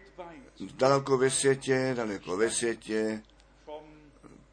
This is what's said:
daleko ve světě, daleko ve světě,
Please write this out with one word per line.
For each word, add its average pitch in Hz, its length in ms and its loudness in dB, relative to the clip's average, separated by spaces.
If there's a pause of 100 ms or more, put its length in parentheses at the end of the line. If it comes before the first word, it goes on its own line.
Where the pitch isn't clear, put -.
(760)
daleko 135 420 4
ve 131 120 4
světě, 131 680 0
daleko 95 400 -4
ve 113 140 2
světě, 110 720 -2 (1300)